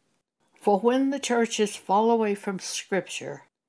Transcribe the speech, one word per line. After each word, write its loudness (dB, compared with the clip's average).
For 4
when 2
the -4
churches 0
fall 2
away 2
from -6
Scripture, -6